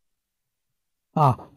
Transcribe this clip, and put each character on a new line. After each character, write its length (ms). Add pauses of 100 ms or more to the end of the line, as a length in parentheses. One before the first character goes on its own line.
(1120)
啊， 440